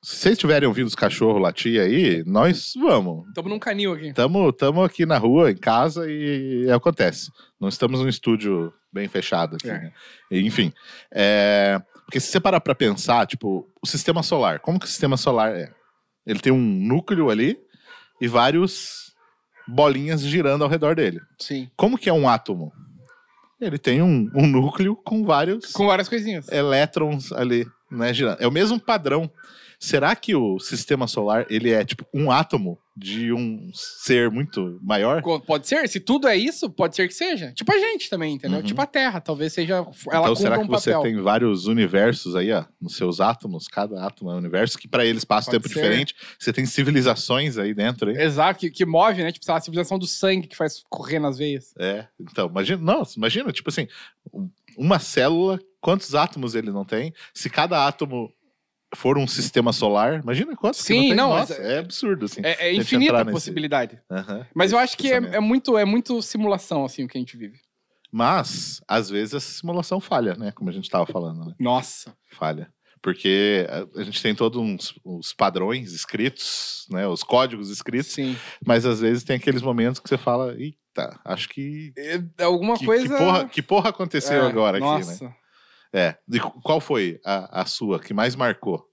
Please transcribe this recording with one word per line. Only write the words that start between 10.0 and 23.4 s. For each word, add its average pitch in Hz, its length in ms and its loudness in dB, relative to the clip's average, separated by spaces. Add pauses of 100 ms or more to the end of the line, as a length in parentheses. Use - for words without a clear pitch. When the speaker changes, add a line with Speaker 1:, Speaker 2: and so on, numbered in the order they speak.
Speaker 1:
E, 92 100 0
enfim, 101 300 0 (400)
é... 101 680 4 (240)
porque - 140 -4
se - 80 -2
você 185 120 2
parar 180 220 2
pra 131 140 0
pensar, 110 520 2
tipo, 98 420 -4 (120)
o - 60 -6
sistema 165 360 0
solar, 107 360 2
como 175 200 0
que - 60 -6
o - 40 -10
sistema 135 280 2
solar 110 380 2
é? 85 160 -8 (540)
Ele 104 140 -4
tem 131 140 2
um 131 80 4
núcleo 123 680 2
ali 120 280 2 (640)
e 120 60 -2
vários 139 840 0 (540)
bolinhas 143 540 2
girando 143 440 2
ao 135 40 0
redor 156 260 2
dele. 95 260 0 (180)
Speaker 2:
Sim. 131 380 -8
Speaker 1:
Como 233 200 4
que - 120 0
é 170 40 4
um 143 140 4
átomo? 95 460 0 (880)